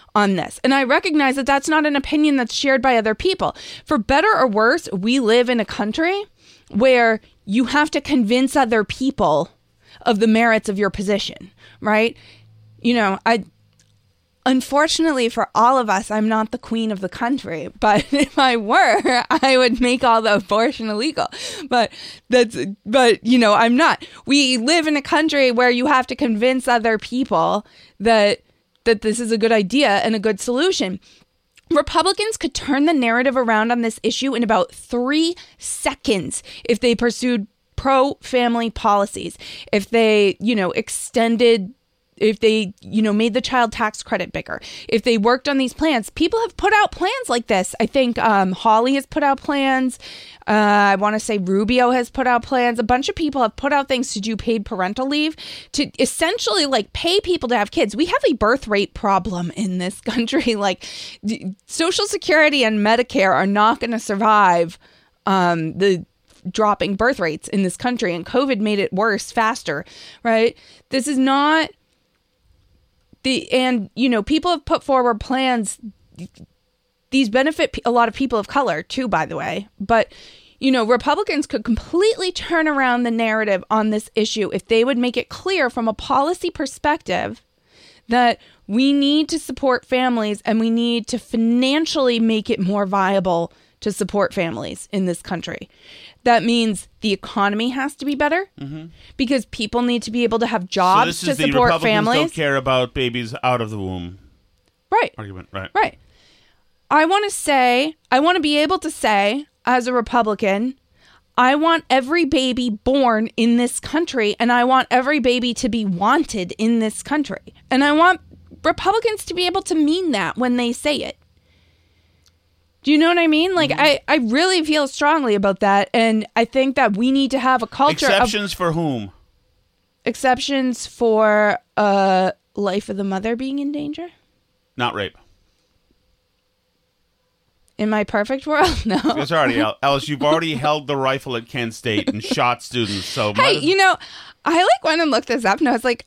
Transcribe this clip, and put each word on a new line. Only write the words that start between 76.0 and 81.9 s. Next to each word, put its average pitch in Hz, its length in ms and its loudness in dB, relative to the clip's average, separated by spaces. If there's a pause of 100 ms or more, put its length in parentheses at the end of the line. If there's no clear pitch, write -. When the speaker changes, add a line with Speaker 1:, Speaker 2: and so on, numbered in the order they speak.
Speaker 1:
These 262 180 2
benefit 269 420 0
p-, - 140 -10
a 233 60 0
lot 233 180 2
of 220 60 -6
people 254 220 -2
of 202 120 -4
color 202 340 -2
too, 262 240 -6
by 165 180 0
the 160 120 -8
way. 180 320 -8 (100)
But, 220 320 0 (480)
you 262 120 0
know, 254 120 2
Republicans 294 640 0
could 214 160 -6
completely 359 720 -2